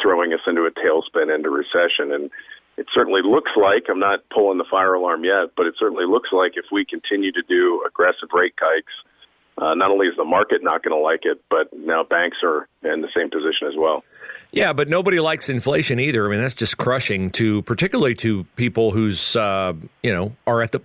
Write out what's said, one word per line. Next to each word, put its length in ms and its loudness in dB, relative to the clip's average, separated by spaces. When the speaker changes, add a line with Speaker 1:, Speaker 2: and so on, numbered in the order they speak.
Speaker 1:
throwing 320 2
us 120 -2
into 200 2
a 40 2
tailspin, 640 0
into 140 -2
recession. 640 0
And 180 -4
it 160 -8
certainly 320 2
looks 320 2
like, 320 4
I'm 100 -2
not 300 0
pulling 300 2
the 120 -4
fire 220 4
alarm 320 0
yet, 320 0
but 80 2
it 140 -2
certainly 260 0
looks 260 2
like 260 2
if 140 -8
we 140 -2
continue 480 -4
to 160 -6
do 400 2
aggressive 460 0
rate 260 2
hikes, 320 0
uh, 160 -2
not 180 2
only 160 4
is 120 -2
the 60 0
market 380 2
not 200 0
gonna 180 0
like 220 0
it, 260 -2
but 240 0
now 320 -2
banks 400 -2
are 240 -2
in 180 -2
the 160 -6
same 140 -2
position 380 -4
as 100 -8
well. 260 0
Speaker 2:
Yeah, 220 0
but 160 -2
nobody 300 0
likes 300 -2
inflation 500 0
either. 260 0
I 60 0
mean, 100 0
that's 140 -2
just 220 -4
crushing 560 -2
to, 300 0
particularly 540 0
to 280 -2
people 380 0
who's, 420 0
uh, 380 0
you 120 -2
know, 200 -2
are 160 2
at 80 -4
the 140 -4